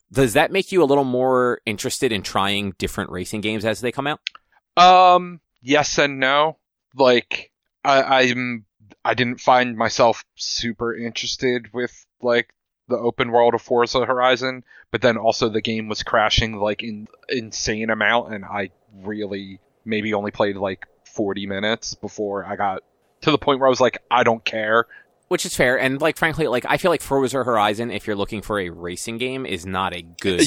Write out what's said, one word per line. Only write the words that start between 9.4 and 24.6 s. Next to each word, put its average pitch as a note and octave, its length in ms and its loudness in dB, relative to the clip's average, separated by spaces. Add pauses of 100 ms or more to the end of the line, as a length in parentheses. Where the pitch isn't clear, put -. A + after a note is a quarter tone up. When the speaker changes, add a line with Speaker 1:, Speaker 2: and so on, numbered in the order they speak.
Speaker 2:
find B2 360 2
myself A2+ 480 2 (100)
super A#2 600 -6
interested A#2 760 -4
with, A#2+ 320 -8 (160)
like, A#2+ 320 0 (360)
the B2 100 -2
open A#2+ 320 -4
world A#2 240 4
of A2+ 80 -4
Forza A#2+ 420 0
Horizon, B2+ 600 0 (260)
but A2+ 120 -4
then A#2 140 4
also A2+ 320 0
the G#2+ 140 -2
game A2 260 -4
was G#2+ 140 -6
crashing, A2 540 2
like, G#2 260 -4
in G#2+ 240 -12 (220)
insane A2 640 -6
amount, G#2+ 440 0
and G2 100 -12
I G2+ 260 -8 (220)
really G2 680 -10 (240)
maybe G#2+ 300 -4
only G2+ 180 -2
played, G2+ 240 -2
like, F#2+ 280 -6 (300)
forty G2 320 -4
minutes G#2 480 -4
before G2+ 500 -8
I G2 120 -8
got F#2+ 260 -4 (400)
to D#3+ 80 2
the C#3+ 80 2
point C3+ 220 0
where C3+ 60 4
I C3 40 8
was B2 100 2
like, A#2+ 180 2 (120)
"I B2 140 4
don't A#2 200 2
care." A2 420 0 (420)